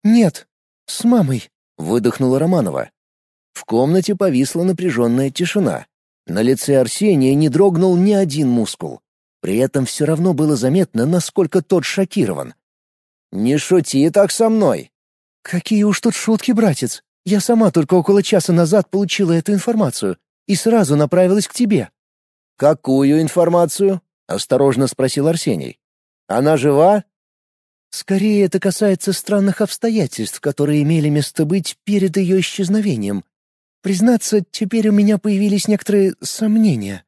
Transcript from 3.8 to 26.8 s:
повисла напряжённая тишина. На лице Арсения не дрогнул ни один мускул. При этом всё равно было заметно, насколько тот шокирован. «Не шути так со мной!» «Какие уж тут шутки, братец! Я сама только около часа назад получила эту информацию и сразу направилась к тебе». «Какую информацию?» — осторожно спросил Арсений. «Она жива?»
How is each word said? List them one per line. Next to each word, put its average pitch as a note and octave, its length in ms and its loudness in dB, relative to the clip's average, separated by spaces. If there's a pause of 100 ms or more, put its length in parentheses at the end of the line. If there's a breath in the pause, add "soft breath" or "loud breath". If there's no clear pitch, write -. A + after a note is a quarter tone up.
повисла D#3+ 480 -2
напряжённая C3+ 680 0
тишина. D#3 560 -4 (400)
На F#2 160 -2
лице B2+ 380 0
Арсения C3+ 540 2
не D3+ 140 2
дрогнул F3+ 480 2
ни G3 160 2
один D#3 360 0
мускул. G2+ 520 -4 (400)
При F#2+ 180 -2
этом C3 260 0
всё D3 220 -4
равно E3 260 0
было D3+ 240 0
заметно, C3 500 0
насколько F3 540 0
тот E3+ 240 0
шокирован. G2 680 -4 (760)
«Не A#2 260 0
шути D3+ 520 0
так G3+ 200 2
со A3+ 180 0
мной!» D#3 440 0 (520)
«Какие G#3 380 -2
уж G#3 180 0
тут A#3 140 -2
шутки, - 380 -2
братец! F3 520 -2 (220)
Я G3+ 120 0
сама A3+ 320 2
только E3+ 240 0
около G3 280 2
часа F#3 300 0
назад E3+ 380 2
получила F#3+ 420 -2
эту E3 200 0
информацию F3+ 640 -2 (300)
и G3+ 80 0
сразу F#3+ 420 2
направилась F3+ 500 2
к - 60 -18
тебе». G3+ 380 -2 (680)
«Какую C#3 640 2
информацию?» — F3 800 0 (260)
осторожно C3 600 0
спросил C3+ 420 -2
Арсений. G2 500 -4 (500)
«Она C#3 280 2
жива?» D3+ 480 2 (840)